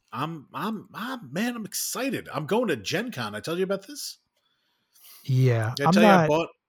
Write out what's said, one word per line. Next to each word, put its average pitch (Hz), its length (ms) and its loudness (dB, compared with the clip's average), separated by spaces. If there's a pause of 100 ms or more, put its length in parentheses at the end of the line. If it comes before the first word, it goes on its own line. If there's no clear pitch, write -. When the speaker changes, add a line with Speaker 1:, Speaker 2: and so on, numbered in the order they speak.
(120)
Speaker 1:
I'm, 147 420 -8
I'm, 175 400 -8
I'm, 226 380 -12
man, 233 240 -4
I'm 220 100 -10
excited. 220 680 -6
I'm 139 140 -6
going 220 220 2
to 151 80 0
Gen 165 360 -4
Con. 107 220 -6
I 107 60 -6
told 165 180 -4
you 190 60 0
about 190 220 -4
this? - 320 -14 (1040)
Speaker 2:
Yeah, 127 500 2
Speaker 1:
Did 139 80 -4
I 143 60 2
Speaker 2:
I'm 170 40 4
Speaker 1:
tell 208 120 6
you 208 40 10
I 196 100 10
Speaker 2:
not 160 100 4
Speaker 1:
bought, 156 200 2 (200)